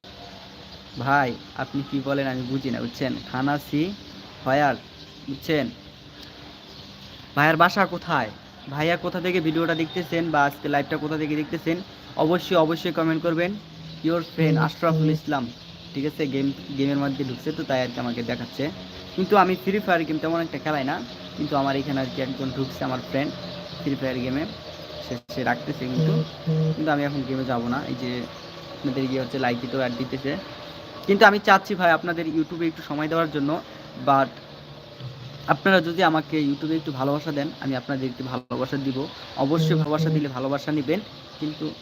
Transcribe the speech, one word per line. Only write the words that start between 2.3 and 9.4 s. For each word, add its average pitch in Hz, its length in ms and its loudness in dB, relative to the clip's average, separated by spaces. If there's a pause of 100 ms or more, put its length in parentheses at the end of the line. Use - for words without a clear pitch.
বুঝি 135 280 -2
না, 117 100 -2
বুঝছেন? 120 320 -2 (200)
খানা 139 260 2
সি 156 360 0 (520)
হোয়ার, 135 280 6 (540)
বুঝছেন? 139 420 0 (1700)
ভাইয়ার 156 200 6
বাসা 180 300 6
কোথায়? 160 440 -2 (400)
ভাইয়া 156 260 2
কোথা 175 240 -2
থেকে 180 200 2